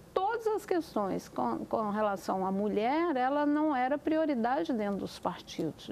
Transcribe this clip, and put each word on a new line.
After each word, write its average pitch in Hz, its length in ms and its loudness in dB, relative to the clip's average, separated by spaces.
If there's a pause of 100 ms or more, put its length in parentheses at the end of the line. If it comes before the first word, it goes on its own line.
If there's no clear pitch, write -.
(140)
todas 440 320 0
as 427 220 0
questões 202 600 0
com, - 380 -2
com 220 240 -2
relação 202 560 0
à 190 60 0
mulher, 220 640 2
ela 277 260 2
não 294 320 2
era 254 220 2
prioridade 302 760 2
dentro 202 260 0
dos 190 200 -6
partidos, - 760 -6